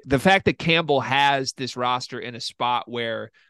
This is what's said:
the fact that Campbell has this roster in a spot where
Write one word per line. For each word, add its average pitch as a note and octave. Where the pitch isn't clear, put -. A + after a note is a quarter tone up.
the C3+
fact F#3+
that D#3
Campbell D#3+
has C3+
this B2+
roster B2
in A#2
a A#2
spot A#2+
where A2+